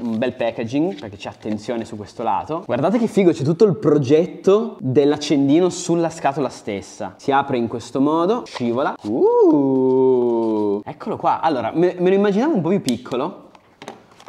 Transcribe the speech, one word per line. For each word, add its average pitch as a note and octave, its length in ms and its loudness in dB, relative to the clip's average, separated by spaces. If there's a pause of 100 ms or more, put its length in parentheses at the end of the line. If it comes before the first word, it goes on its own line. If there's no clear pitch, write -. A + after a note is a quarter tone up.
un A2+ 160 -4
bel B2+ 140 -2
packaging, B2 680 -4
perché G2+ 180 -14
c'è A#2+ 120 -12
attenzione A2 560 -8
su A2 120 -14
questo G#2 280 -12
lato. A2 420 -4
Guardate C#3 320 0
che A3+ 80 0
figo, F#3+ 240 4
c'è D3 140 0
tutto E3 200 2
il F#3+ 120 4
progetto D#3+ 1040 2
dell'accendino C#3+ 880 2
sulla E3+ 420 -2
scatola C#3 380 -2
stessa. G2 680 -10
Si - 140 -6
apre C3+ 280 0
in A#2 100 0
questo B2 320 -4
modo, E3 440 0
scivola. B2 580 -2
Uh, C3 1800 2
eccolo D#3 320 -8
qua. C#3+ 240 -2
Allora, B2 320 -2
me, F3 260 2
me F3+ 100 2
lo F#3+ 80 4
immaginavo G#3 380 2
un G#3+ 60 0
po' D#3 100 0
più G3 120 0
piccolo, C3 680 -6 (800)